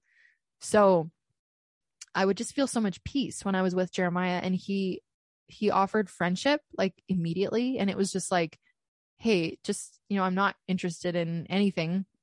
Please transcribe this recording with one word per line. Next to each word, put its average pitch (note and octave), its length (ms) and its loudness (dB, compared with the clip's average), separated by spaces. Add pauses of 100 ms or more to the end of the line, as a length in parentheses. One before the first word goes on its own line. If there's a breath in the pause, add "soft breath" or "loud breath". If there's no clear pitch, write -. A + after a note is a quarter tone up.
(600 soft breath)
So F#3 500 4 (1040)
I F#3+ 100 2
would F#3+ 120 2
just - 180 -8
feel C#4 120 2
so A#3+ 140 -2
much G3+ 240 -2
peace - 400 -4
when G3 100 0
I F#3 80 2
was F3+ 120 2
with F#3 180 0
Jeremiah, F3+ 500 0
and F#3 120 0
he, F#3+ 480 -4 (440)
he - 240 -2
offered G3 400 0
friendship, F#3 500 0 (160)
like, F#3+ 180 0 (140)
immediately. F#3+ 680 0
And G3 100 0
it G3 80 -2
was G3 160 0
just - 180 -4
like, E3+ 280 0 (600)
"Hey, F#3 460 0
just, - 340 -8 (100)
you G3+ 80 -2
know, F#3+ 80 2
I'm F#3 100 2
not G3 220 2 (120)
interested F3+ 480 -2
in E3+ 320 -2
anything F#3 560 0 (180)